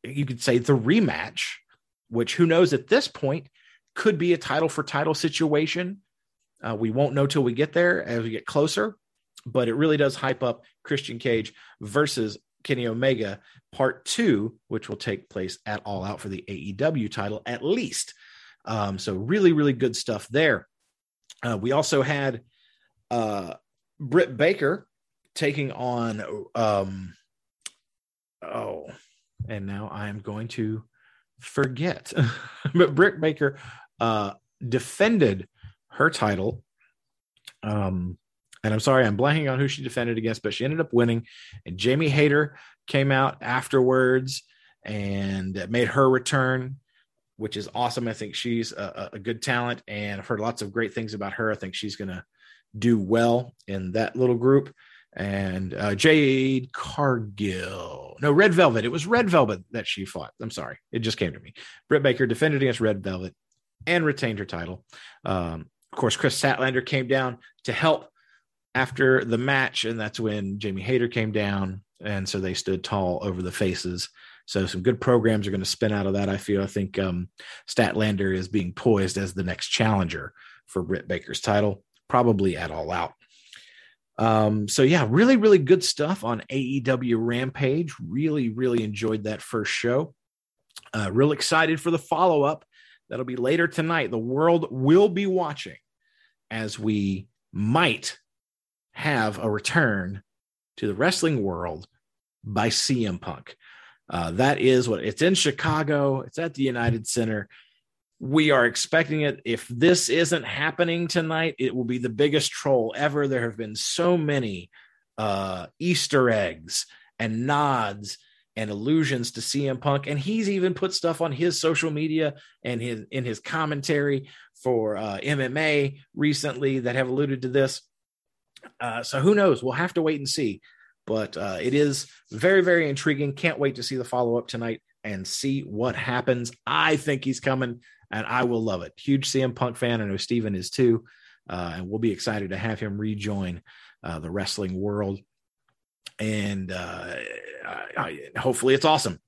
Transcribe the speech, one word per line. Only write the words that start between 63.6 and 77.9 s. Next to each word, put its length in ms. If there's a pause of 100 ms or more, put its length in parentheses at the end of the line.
and 180
retained 360
her 60
title. 380 (400)
Um, 440 (260)
of 60
course, 180
Chris 220
Statlander 460
came 220
down 300 (260)
to 80
help 380 (680)
after 480
the 140
match, 480
and 140
that's 200
when 400
Jamie 220
Hayter 260
came 240
down, 500 (220)
and 240
so 120
they 140
stood 300
tall 400
over 180
the 100
faces. 580 (360)
So 220
some 160
good 180
programs 460
are 40
gonna 140
spin 260
out 140
of 80
that, 160
I 80
feel. 240
I 60
think, 320
um, 300 (380)
Statlander 680